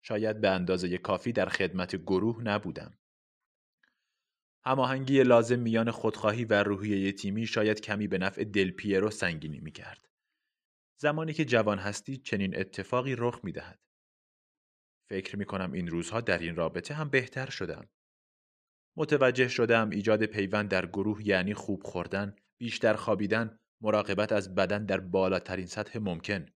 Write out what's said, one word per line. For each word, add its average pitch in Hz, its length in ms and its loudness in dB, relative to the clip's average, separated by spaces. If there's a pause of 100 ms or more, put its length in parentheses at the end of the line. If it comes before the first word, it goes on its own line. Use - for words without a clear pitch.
شاید 110 400 -2
به 104 80 6
اندازه 90 480 2
کافی 98 340 -2
در 98 180 2
خدمت 92 460 -2
گروه 101 480 0
نبودم. 104 540 -4 (1700)
هماهنگی 135 600 4
لازم 120 360 6
میان 113 320 2
خودخواهی 110 540 0
و 104 180 6
روحیه 101 480 0
تیمی 104 360 -4
شاید 107 340 2
کمی 104 260 -4
به 92 100 0
نفع 92 260 -2
دل 98 280 2
پیرو 98 400 0
سنگینی 78 480 -4
می‌کرد. - 500 -16 (880)
زمانی 156 360 -2
که 151 120 0
جوان 110 320 4
هستی 104 400 -6
چنین 98 420 -2
اتفاقی 123 580 -4
رخ 120 260 -2
می‌دهد. - 360 -10 (1300)
فکر 95 260 -6
می‌کنم 95 360 -4
این 87 160 -4
روزها 85 340 -4
در 101 160 0
این 85 180 -6
رابطه 85 380 -2
هم 151 160 -6
بهتر 131 400 -2
شدم. 82 400 -8 (1080)
متوجه 131 500 4
شدم 113 420 4
ایجاد 107 360 2
پیوند 104 440 -2
در 92 160 2
گروه 101 420 -4
یعنی 95 260 2
خوب 101 300 -6
خوردن، 98 520 -6 (220)
بیشتر 113 360 0
خوابیدن، 107 680 -2 (220)
مراقبت 104 500 0
از 95 240 0
بدن 101 300 2
در 95 140 0
بالاترین 92 680 0
سطح 107 340 -8
ممکن. 92 460 -4 (100)